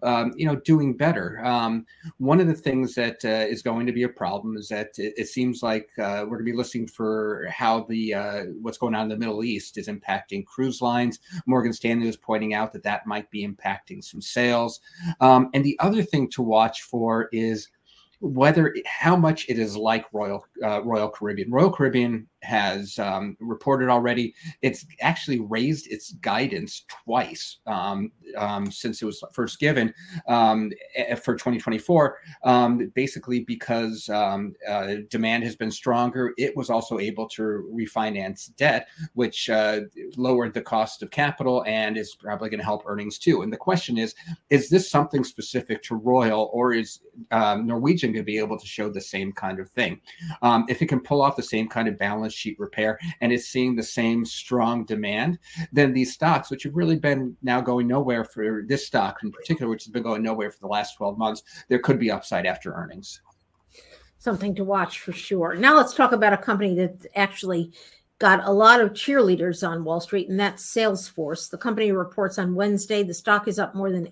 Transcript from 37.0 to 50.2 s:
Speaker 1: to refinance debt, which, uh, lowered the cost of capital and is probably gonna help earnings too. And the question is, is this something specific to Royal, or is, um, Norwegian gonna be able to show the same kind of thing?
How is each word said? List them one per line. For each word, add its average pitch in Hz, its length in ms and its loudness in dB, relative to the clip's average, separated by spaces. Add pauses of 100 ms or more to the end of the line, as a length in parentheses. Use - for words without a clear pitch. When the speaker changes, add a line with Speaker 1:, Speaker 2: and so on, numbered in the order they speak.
Speaker 1:
to 104 440 -4
refinance 107 800 -4
debt, 131 320 2 (240)
which, 117 380 -2
uh, 107 300 2 (360)
lowered 123 380 2
the 120 80 -4
cost 110 400 -2
of 101 80 -12
capital 131 560 0
and 110 320 -2
is 107 160 -8
probably 104 340 -8
gonna 107 160 -6
help 104 220 -4
earnings 104 320 -8
too. 131 240 4
And 107 100 -4
the 110 60 -8
question 165 400 0
is, 113 160 -2 (340)
is 139 220 4
this 180 200 4
something 147 340 2
specific - 600 -6
to 120 100 -6
Royal, 110 600 2
or 123 180 2
is, 113 280 -4 (320)
um, 110 340 2
Norwegian 123 460 0
gonna 107 120 -4
be 107 140 -2
able 107 200 -4
to - 80 -16
show 107 220 -6
the 101 100 -8
same 98 320 -8
kind 95 300 -8
of 95 80 -12
thing? 107 320 -4 (400)